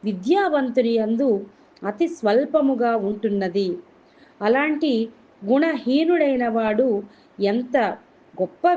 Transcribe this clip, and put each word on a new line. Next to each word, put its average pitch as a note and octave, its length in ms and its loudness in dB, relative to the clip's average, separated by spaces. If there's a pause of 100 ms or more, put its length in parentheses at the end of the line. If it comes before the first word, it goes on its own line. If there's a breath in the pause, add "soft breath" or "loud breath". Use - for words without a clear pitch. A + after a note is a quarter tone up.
విద్యావంతుని B3+ 920 0
యందు A3+ 340 0 (540 soft breath)
అతి G#3 260 -2
స్వల్పముగా C4+ 880 0
ఉంటున్నది. G3+ 680 -2 (760 soft breath)
అలాంటి C#4+ 500 0 (500)
గుణహీనుడైన C#4 1080 2
వాడు A3 400 0 (640 loud breath)
ఎంత B3 260 -2 (560)
గొప్ప - 300 -6 (140)